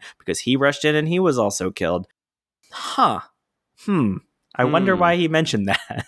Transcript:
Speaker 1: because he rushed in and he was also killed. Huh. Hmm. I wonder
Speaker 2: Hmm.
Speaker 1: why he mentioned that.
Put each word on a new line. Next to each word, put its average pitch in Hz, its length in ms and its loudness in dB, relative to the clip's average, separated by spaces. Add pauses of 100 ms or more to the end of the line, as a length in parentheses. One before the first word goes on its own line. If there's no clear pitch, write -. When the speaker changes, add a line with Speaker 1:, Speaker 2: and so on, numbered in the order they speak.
(180)
Speaker 1:
because - 220 -6
he 127 160 0
rushed 139 300 0
in 151 100 2
and 151 120 0
he 175 120 0
was 160 180 2
also 101 340 0
killed. 90 360 -2 (640)
Huh. 156 500 -2 (640)
Hmm. 131 320 0 (380)
I 127 100 2
wonder 185 300 2
Speaker 2:
Hmm. 185 60 0
Speaker 1:
why 175 140 2
he 175 120 0
mentioned 151 400 0
that. 117 400 -4